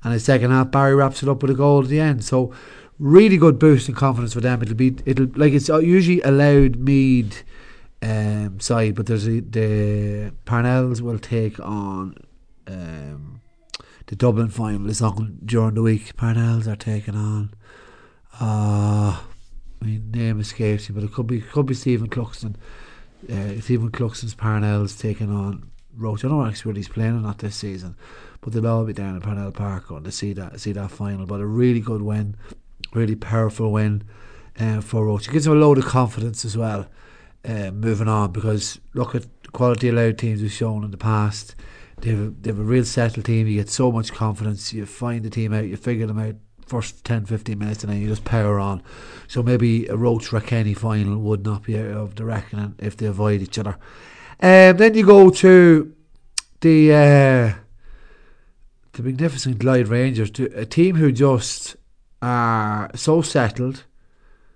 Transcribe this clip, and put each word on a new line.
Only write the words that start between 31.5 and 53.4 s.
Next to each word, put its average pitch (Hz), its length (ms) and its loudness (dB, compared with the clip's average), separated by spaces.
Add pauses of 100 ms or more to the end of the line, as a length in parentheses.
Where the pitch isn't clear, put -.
good 110 240 -6
win, 104 320 -4 (580)
really 113 220 -2
powerful 110 560 -4
win, 104 320 0 (560)
uh, 110 220 -2
for 110 260 -2
Roach. 104 200 -4
It - 40 -10
gives 147 140 0
them 156 120 4
a - 20 6
load 147 200 6
of 127 60 -2
confidence 117 600 -2
as 107 100 -8
well, 107 320 -6 (560)
uh, 104 280 -8
moving 107 360 -2
on, 104 240 0
because 107 480 -6 (140)
look 123 220 -6
at 123 80 -4 (200)
the - 80 -20
quality 123 380 0
allowed 117 300 0
teams 110 220 -4
we've 107 100 -4
shown 110 320 -6
in 104 80 -8
the 95 60 -14
past. 107 580 -4 (460)
They 113 100 -4
have 107 80 -2
a, 107 100 -6
they 101 220 -10
have 101 80 -6
a 107 40 -4
real 120 220 0
settled 117 400 -4
team. 113 220 0
You 104 80 -2
get 101 140 -4
so 127 220 0
much 113 220 -4
confidence. 107 600 -6
You 104 120 -10
find 117 380 -8
the 110 80 -10
team 110 200 -4
out, 107 140 -4
you 98 120 -10
figure 113 280 -4
them 107 140 -6
out 110 160 -8 (280)
first - 420 -10
ten, 113 200 -4
fifteen 107 320 -8
minutes, 104 260 -8
and 104 80 -6
then 101 80 -4
you 104 80 -4
just 107 160 -6
power 104 360 0
on. 98 240 -6 (440)
So - 140 -6
maybe 117 460 0
a - 80 -6
Roach 113 340 -2
Rathkenny 107 480 -2
final 107 400 -2
would 107 260 -4
not 107 200 -6
be 110 120 -6
out 107 120 -6
of 104 280 -10
the 110 100 -10
reckoning 104 520 -8
if 104 200 -8
they 110 100 -6
avoid 104 340 0